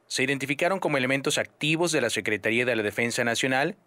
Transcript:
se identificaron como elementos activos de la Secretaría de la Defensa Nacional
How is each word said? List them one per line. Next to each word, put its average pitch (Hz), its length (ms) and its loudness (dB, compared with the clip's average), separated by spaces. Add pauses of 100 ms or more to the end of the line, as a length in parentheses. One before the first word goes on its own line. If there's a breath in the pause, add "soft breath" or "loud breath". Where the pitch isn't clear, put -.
se - 160 -4
identificaron 139 580 0
como 147 180 0
elementos 135 420 0
activos 160 520 0
de 151 80 2
la 117 120 0
Secretaría 110 540 0
de 120 100 0
la 107 80 0
Defensa 120 400 0
Nacional 131 640 0